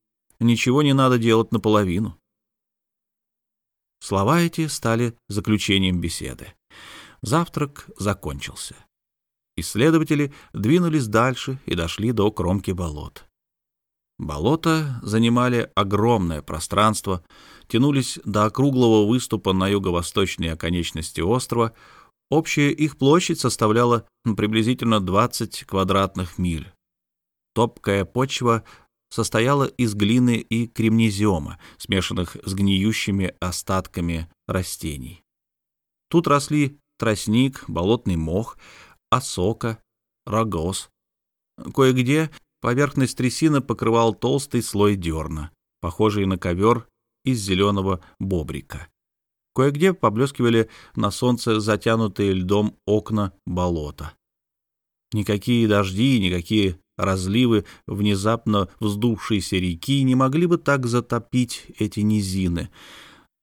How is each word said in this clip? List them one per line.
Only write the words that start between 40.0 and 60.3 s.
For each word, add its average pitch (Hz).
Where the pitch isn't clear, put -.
рогоз. 95
Кое-где 131
поверхность 131
трясины 139
покрывал 117
толстый 123
слой 104
дёрна, 78
похожий 101
на 95
ковёр 101
из 131
зелёного 98
бобрика. 80
Кое-где 147
поблескивали 117
на 104
солнце 120
затянутые 107
льдом 101
окна 104
болота. 82
Никакие 107
дожди, 104
никакие 92
разливы 98
внезапно 104
вздувшейся 104
реки 92
не 131
могли 131